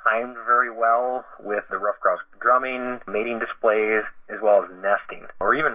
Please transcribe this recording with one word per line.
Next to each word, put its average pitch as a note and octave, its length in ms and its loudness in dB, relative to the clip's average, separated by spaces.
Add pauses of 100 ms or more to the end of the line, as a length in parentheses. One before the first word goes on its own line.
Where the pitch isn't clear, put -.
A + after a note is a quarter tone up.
timed A#2+ 320 -2 (100)
very A#2+ 260 2
well A#2+ 520 0 (160)
with G#2 320 -4
the F#2+ 80 -4
ruffed G2+ 220 -4
grouse F2+ 180 2 (200)
drumming, B2+ 680 0
mating A2 320 -4
displays, G#2+ 640 0 (240)
as G#2 160 -12
well G2+ 200 6
as F2+ 60 -10 (140)
nesting. - 420 -2 (140)
Or G#2+ 160 2
even D3 200 0